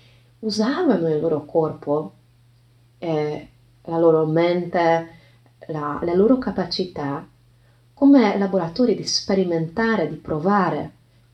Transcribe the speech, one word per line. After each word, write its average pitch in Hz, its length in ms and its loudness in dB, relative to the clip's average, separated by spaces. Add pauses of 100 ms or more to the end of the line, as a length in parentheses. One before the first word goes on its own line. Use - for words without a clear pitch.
(400)
Usavano 214 680 0
il 151 120 0
loro 156 240 -2
corpo, 156 680 -2 (840)
eh, 151 500 -4 (360)
la 165 140 -4
loro 160 280 4
mente, 165 840 0 (600)
la, 147 340 -6
le 175 120 -2
loro 233 240 6
capacità 180 880 -6 (680)
come 269 440 6
laboratori 190 560 0
di 165 120 -6
sperimentare, 185 1000 0
di 156 80 -10
provare 160 760 -2 (420)